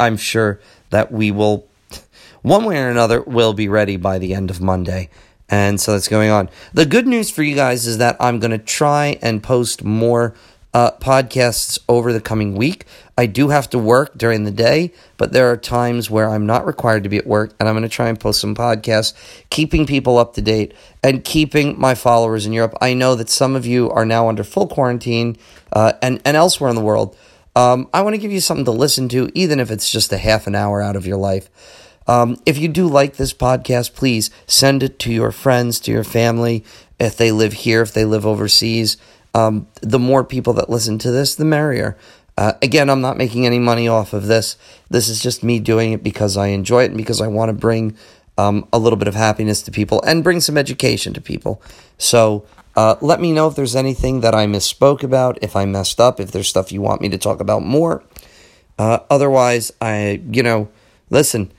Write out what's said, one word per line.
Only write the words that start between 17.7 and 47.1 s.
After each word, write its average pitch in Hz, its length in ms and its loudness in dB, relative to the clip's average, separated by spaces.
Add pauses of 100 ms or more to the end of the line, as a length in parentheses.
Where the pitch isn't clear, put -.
gonna 113 140 -2
try 117 200 -4
and 113 120 -6
post 107 200 -2
some 104 140 -4
podcasts, 110 600 -2 (340)
keeping 156 380 0
people 131 320 2
up 117 160 2
to - 80 -6
date 110 320 -2 (280)
and 131 220 0
keeping 147 560 0
my 131 140 2
followers 113 500 2
in 107 80 -4
Europe. 113 280 -2
I 127 120 2
know 127 220 2
that 113 160 -4
some 135 260 0
of 123 80 -4
you 120 260 2
are 113 140 0
now 113 240 2
under 110 160 -2
full 190 220 -2
quarantine, 120 720 -2 (340)
uh, 110 200 4 (100)
and, 127 240 -2
and 147 100 2
elsewhere 156 320 2
in 117 80 0
the 113 60 -2
world. 107 340 -2 (380)
Um, 123 400 4
I 185 80 2
wanna 214 160 -2
give 202 140 -8
you 190 80 -2
something 147 260 -2
to 123 40 0
listen 127 400 0
to, 123 240 0
even 156 260 0
if 113 100 -2
it's 107 200 -4
just - 220 -2
a 98 60 0
half 110 280 0
an 101 80 -4
hour 101 280 0
out 101 140 -4
of 92 100 -8
your 95 100 -4
life. 95 320 -2 (580)
Um, 120 400 2
if 143 120 2
you 165 100 -2
do 170 180 0
like 143 300 2
this 135 160 -4
podcast, 127 640 -2
please 117 360 -2 (160)
send 139 360 4
it 135 180 -4
to 117 120 -4
your 113 200 0
friends, 120 480 0
to - 100 -6
your 113 140 -2
family. 117 600 0 (360)
If 117 160 -2
they 113 160 4
live 107 200 2
here, 113 300 0
if 107 100 -6
they 110 120 0
live 107 220 0
overseas, 107 680 0 (380)
um, 110 320 2 (140)
the 113 180 0
more 127 240 2
people 120 300 -2
that - 180 -2
listen 110 280 -2
to 123 120 -4
this, 139 240 0
the 151 100 -4
merrier. 147 520 0 (420)
Uh, 104 140 2 (100)
again, 143 260 2
I'm 135 120 2
not 131 160 -4
making 120 280 -2
any 120 140 2
money 117 300 0
off 110 240 0
of 101 160 -4
this. 110 280 0 (320)
This 117 200 0
is 110 120 -6
just 123 220 -4
me 117 160 0
doing 110 340 0
it 110 120 -6
because 104 320 -2
I 101 120 0
enjoy 101 360 2
it 92 60 0
and 95 60 -8
because 110 240 -4